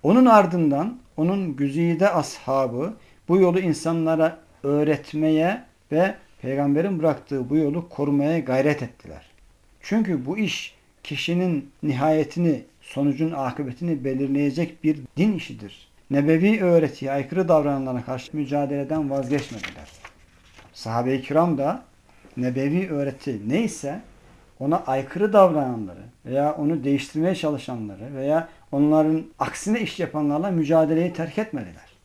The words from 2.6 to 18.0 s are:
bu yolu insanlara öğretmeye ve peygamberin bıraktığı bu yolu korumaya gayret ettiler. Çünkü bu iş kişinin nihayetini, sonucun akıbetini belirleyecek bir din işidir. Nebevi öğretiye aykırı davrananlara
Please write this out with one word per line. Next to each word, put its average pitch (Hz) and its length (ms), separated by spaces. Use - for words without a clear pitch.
bu 170 100
yolu 180 220
insanlara 165 800
öğretmeye 156 1000
ve 175 240
peygamberin 143 580
bıraktığı 139 500
bu 147 80
yolu 160 320
korumaya 143 500
gayret 135 440
ettiler. - 420
Çünkü 185 440
bu 175 120
iş - 400
kişinin 170 680
nihayetini, 151 800
sonucun 143 500
akıbetini 139 720
belirleyecek 139 800
bir 156 160
din 202 160
işidir. 110 540
Nebevi 165 520
öğretiye 160 480
aykırı 143 360
davrananlara 139 580